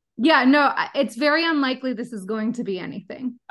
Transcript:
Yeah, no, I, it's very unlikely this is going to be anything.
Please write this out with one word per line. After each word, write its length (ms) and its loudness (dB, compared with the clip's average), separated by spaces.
Yeah, 200 4
no, 160 6
I, 340 0
it's 220 -2
very 280 2
unlikely 500 -2
this 180 -10
is 120 -10
going 280 -4
to 100 -6
be 160 -4
anything. 640 -10